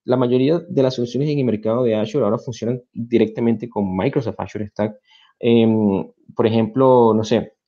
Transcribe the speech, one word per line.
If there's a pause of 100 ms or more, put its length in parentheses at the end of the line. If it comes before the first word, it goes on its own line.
La
mayoría
de
las
soluciones
en
el
mercado
de
Azure
ahora
funcionan (120)
directamente
con
Microsoft
Azure
Stack. (440)
Em, (300)
por
ejemplo,
no
sé, (140)